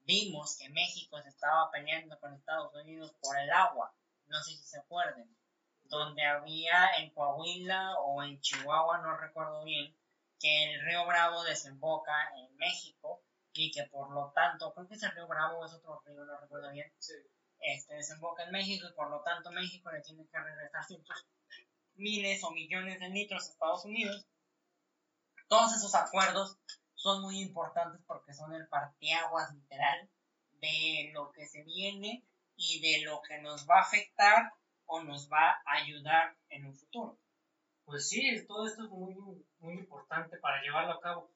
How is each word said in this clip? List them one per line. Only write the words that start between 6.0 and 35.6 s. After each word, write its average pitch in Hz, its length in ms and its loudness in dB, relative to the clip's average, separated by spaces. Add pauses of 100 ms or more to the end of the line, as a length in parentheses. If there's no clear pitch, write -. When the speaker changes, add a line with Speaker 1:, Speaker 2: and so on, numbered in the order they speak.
Speaker 1:
había 160 720 4
en 156 160 -4
Coahuila 180 840 0
o 143 220 -2
en 143 200 -8
Chihuahua, 160 560 2
no 160 180 -2
recuerdo 156 480 -6
bien, 151 320 -4 (420)
que 151 340 4
el 151 140 -6
río 175 180 2
Bravo 170 400 6
desemboca 151 680 -2 (200)
en 131 220 -20
México - 680 -6 (300)
y 160 200 -2
que 147 120 -4
por 139 260 -10
lo 143 220 -4
tanto, 165 400 2
creo 185 160 -14
que 214 60 -16
es 214 80 -10
el 196 100 -2
río 170 160 -12
Bravo 160 300 -2
o 165 80 -8
es 160 80 -14
otro 151 320 -14
río, 147 180 -16
no 143 160 -12
recuerdo 143 320 -12
bien, 147 260 -10
Speaker 2:
Sí. - 140 -12 (460)
Speaker 1:
este, 147 380 -4
desemboca 160 480 -8
en 180 60 -12
México 196 380 -4
y 165 60 -18
por 147 160 -4
lo 147 100 -6
tanto 170 300 -4
México 180 400 -8
le 151 100 -8
tiene 160 260 -20
que 165 140 -10
regresar 151 440 -10
cientos - 420 -16 (680)
miles 202 480 -2
o 165 100 -4
millones 185 480 -6
de 185 100 -8
litros 196 360 -4
a - 60 -16
Estados 170 320 -2
Unidos. 208 420 -4 (1200)
Todos 226 280 8
esos 196 180 -2
acuerdos 190 640 4 (380)
son 196 260 0
muy 190 200 -6
importantes 170 680 -4
porque 151 260 -12
son 156 220 -12
el 160 140 -10
parteaguas 156 840 0
literal - 560 -2 (440)
de 156 600 -2
lo 147 200 -8
que 147 140 -16
se 151 180 -18
viene 196 600 -6 (320)
y - 240 -2
de 156 240 4
lo 151 160 -4
que 151 220 -12
nos 147 260 -10
va 170 100 12
a - 40 10
afectar 208 680 8 (340)
o 160 160 -4
nos 143 280 -10
va 156 200 8
a - 320 0